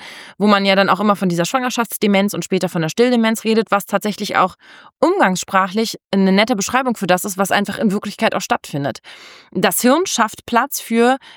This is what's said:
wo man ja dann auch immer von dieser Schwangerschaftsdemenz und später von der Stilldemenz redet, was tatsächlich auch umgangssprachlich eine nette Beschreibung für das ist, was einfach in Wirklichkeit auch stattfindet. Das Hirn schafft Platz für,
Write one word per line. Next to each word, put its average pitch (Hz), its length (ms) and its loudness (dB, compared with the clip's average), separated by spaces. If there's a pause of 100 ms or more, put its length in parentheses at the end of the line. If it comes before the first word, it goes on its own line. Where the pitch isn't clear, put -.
(400)
wo 202 80 2
man 196 180 4
ja 196 100 4
dann 190 140 4
auch 185 100 0
immer 208 160 2
von 190 140 0
dieser 170 160 0
Schwangerschaftsdemenz 220 880 0
und 175 100 -6
später 185 260 -2
von 170 120 -4
der 160 80 -2
Stilldemenz 233 540 2
redet, 220 260 0
was 202 160 0
tatsächlich 202 500 -4
auch 180 200 0 (440)
umgangssprachlich 208 1000 0 (140)
eine 190 200 4
nette 220 240 2
Beschreibung 262 400 -2
für - 100 -8
das 180 180 2
ist, 196 140 -10
was 196 140 -2
einfach 202 260 -2
in 214 140 0
Wirklichkeit 208 420 -2
auch - 80 -4
stattfindet. 143 560 -4 (540)
Das 190 300 0
Hirn 294 260 4
schafft - 400 -4
Platz 240 340 -2
für, 233 360 2 (200)